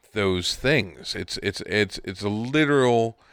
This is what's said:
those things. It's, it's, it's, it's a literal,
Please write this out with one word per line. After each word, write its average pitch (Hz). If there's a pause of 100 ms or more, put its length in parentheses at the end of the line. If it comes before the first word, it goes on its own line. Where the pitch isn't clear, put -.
(120)
those 95
things. 120
It's, -
it's, 101
it's, 101
it's 98
a 104
literal, 120 (140)